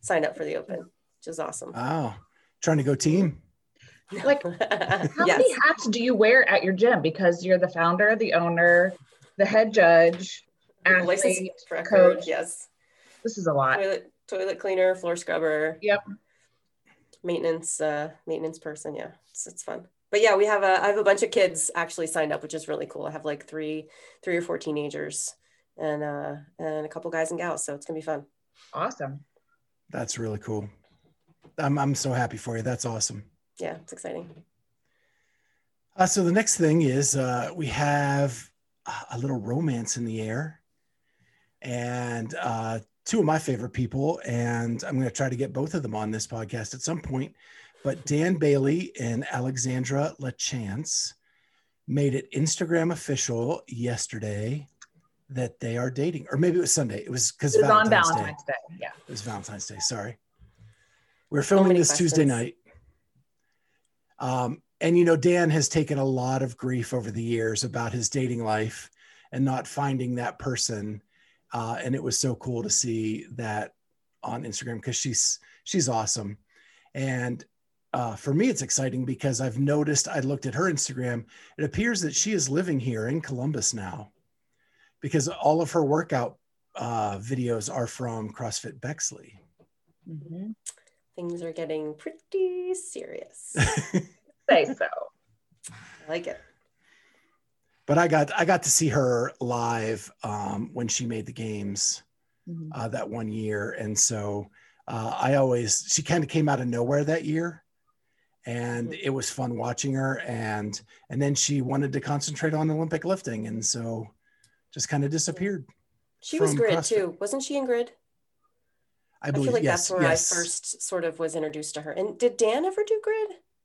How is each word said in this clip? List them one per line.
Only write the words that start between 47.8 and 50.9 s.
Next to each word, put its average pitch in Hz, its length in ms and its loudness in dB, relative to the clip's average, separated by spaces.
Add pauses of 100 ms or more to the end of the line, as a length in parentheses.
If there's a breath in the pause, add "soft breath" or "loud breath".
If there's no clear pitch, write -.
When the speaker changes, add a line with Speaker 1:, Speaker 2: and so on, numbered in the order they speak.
Speaker 2:
but 135 220 -4
Dan 156 280 2
Bailey 147 640 2
and 117 320 -2
Alexandra 127 880 -2
LaChance 127 960 -4 (720)